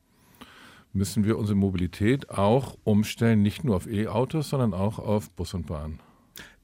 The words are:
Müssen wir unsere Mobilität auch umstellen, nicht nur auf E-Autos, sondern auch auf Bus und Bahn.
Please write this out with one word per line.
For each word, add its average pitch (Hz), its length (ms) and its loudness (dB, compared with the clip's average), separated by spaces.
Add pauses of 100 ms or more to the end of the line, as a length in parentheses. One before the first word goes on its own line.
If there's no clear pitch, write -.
(920)
Müssen 98 320 0
wir 110 120 2
unsere 104 200 0
Mobilität 98 720 0
auch 110 540 2
umstellen, 107 580 2
nicht 104 220 0
nur 117 120 2
auf - 120 -4
E-Autos, 110 640 -2
sondern 123 240 0
auch 98 260 -2
auf 107 320 -2
Bus - 220 -10
und 85 140 -6
Bahn. 78 320 -8 (640)